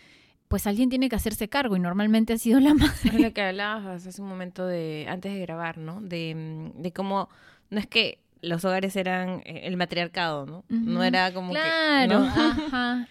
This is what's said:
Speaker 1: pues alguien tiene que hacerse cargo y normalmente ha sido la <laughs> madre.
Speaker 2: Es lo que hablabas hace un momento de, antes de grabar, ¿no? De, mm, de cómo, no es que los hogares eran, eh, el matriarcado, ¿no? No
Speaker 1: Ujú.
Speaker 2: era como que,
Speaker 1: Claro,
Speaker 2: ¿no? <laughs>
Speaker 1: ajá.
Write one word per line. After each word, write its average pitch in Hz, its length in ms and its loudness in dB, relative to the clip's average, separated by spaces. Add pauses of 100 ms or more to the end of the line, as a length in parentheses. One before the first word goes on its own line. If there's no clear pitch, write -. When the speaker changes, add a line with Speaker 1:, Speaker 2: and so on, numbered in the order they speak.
(480)
Speaker 1:
pues 202 180 -2
alguien 226 240 2
tiene 262 180 0
que 233 80 -2
hacerse 220 320 -2
cargo 254 280 0
y 180 40 2
normalmente 214 540 2
ha 226 40 -2
sido 233 220 6
la 294 140 8
<laughs> - 0 -
madre. 294 200 6 (100)
Speaker 2:
Es 233 160 4
lo 226 120 6
que 208 100 -4
hablabas 196 640 -4
hace 185 140 -14
un 196 80 -10
momento 185 380 -8
de, 160 420 -4
antes 190 240 -6
de 196 80 -6
grabar, 165 380 -6
¿no? 165 240 -10
De, 165 320 -6 (400)
mm, - 80 -14
de 170 100 -6
cómo, 196 380 -4 (400)
no 208 100 -4
es 202 60 -8
que 220 320 0 (240)
los 170 240 -2
hogares 190 300 0
eran, 185 500 -2
eh, 160 180 -12
el 180 140 -4
matriarcado, 170 680 -2
¿no? 160 220 -14
No 226 280 -2
Speaker 1:
Ujú. - 80 2
Speaker 2:
era 185 280 2
como 185 220 -6
que, 302 60 -2
Speaker 1:
Claro, 302 600 4
Speaker 2:
¿no? 269 60 6
<laughs> - 20 -2
Speaker 1:
ajá. 254 840 0